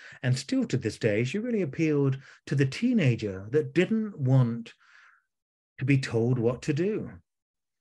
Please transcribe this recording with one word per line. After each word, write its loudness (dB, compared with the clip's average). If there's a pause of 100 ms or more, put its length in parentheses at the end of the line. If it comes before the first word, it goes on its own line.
(220)
and 0
still -2
to -2
this -4
day, 0
she -4
really -2
appealed 0 (300)
to -2
the 4
teenager 0
that 0
didn't 0
want 2 (1080)
to -4
be 4
told 0
what 0
to -2
do. -2 (720)